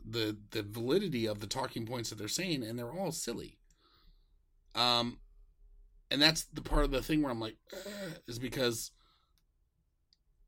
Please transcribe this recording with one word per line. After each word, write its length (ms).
the, 280
the 100
validity 640
of 140
the 80
talking 380
points 240
that 60
they're 120
saying, 340
and 160
they're 140
all 180
silly. 480
Um, 420
and 100
that's 220
the 180
part 220
of 80
the 100
thing 200
where 100
I'm 80
like, 160
"Ugh," 400
is 100
because, 520